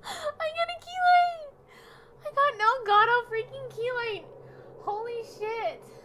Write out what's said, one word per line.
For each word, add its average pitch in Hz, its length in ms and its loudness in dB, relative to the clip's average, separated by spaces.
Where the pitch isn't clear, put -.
I 622 420 -6
get 679 120 0
a 698 140 -10
key 719 180 -10
late. 698 420 4
I 605 100 -8
got 554 200 2
an 427 60 -10
Elgato 440 560 4
freaking 494 400 -6
Keylight! 453 540 -4
Holy 453 420 -6
shit! 415 540 -6